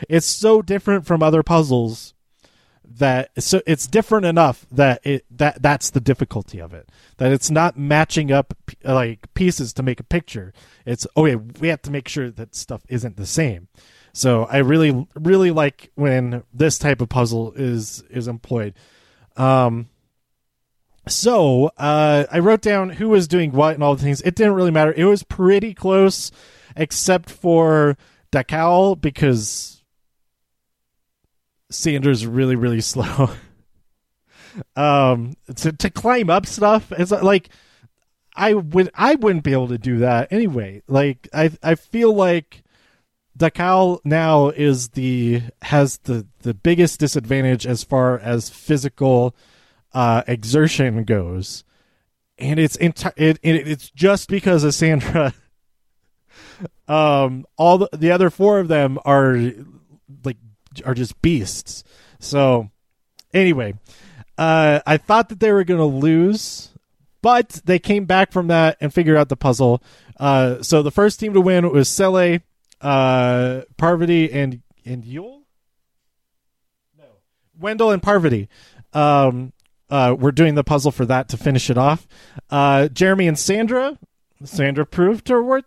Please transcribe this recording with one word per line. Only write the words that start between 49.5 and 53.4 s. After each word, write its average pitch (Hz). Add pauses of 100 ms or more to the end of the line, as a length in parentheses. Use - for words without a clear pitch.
uh, 120
exertion 120
goes. 95 (760)
And 143
it's 156
enti-, 170
it, 160